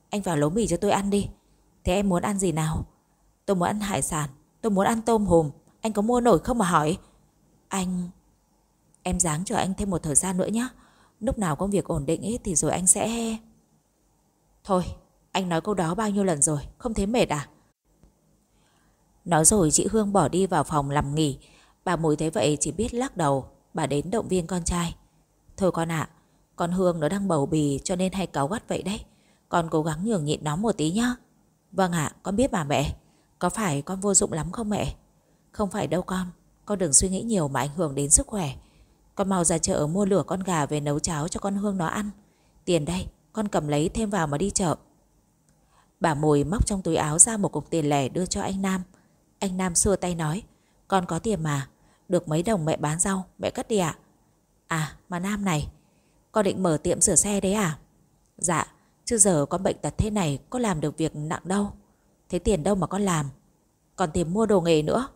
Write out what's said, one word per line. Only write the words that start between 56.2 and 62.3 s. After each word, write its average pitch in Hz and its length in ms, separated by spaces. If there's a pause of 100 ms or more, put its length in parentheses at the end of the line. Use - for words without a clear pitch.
con 214 120
định 185 180
mở 160 140
tiệm 165 240
sửa 147 140
xe 202 260
đấy 190 120
à?" 196 260 (600)
"Dạ, 165 280 (380)
chứ 233 140
giờ 165 320
con 180 120
bệnh - 200
tật 151 160
thế 214 120
này 165 280 (120)
có 254 80
làm 196 220
được - 180
việc 156 180
nặng 151 280
đâu. 202 260 (580)
Thế 180 100